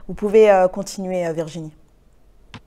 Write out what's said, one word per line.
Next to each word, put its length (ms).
Vous 60
pouvez, 360
euh, 200
continuer, 560
euh, 80
Virginie. 380